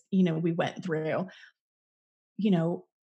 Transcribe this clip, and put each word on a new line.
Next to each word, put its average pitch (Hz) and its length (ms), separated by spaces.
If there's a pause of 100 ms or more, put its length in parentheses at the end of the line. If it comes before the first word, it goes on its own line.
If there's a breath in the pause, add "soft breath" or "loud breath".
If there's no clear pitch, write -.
you 190 140
know, 165 120
we 165 160
went - 320
through, 156 440 (1080 loud breath)
you 208 120
know, 170 360 (280)